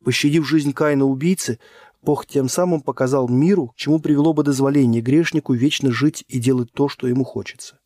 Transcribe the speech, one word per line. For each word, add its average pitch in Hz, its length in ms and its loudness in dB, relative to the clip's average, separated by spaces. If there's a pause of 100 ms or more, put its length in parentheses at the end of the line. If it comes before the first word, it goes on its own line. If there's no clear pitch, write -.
Пощадив 147 420 0
жизнь 143 260 0
Каина-убийцы, 139 840 0 (420)
Бог 147 240 -2
тем 135 240 -2
самым 175 320 0
показал 131 480 -2
миру, 147 400 2
к - 60 -20
чему 156 240 0
привело 151 340 2
бы 151 100 0
дозволение 135 600 2
грешнику 151 500 0
вечно 131 380 0
жить 139 380 -2
и 131 100 -6
делать 123 340 0
то, 143 160 -2
что - 200 -6
ему 123 160 0
хочется. - 600 -12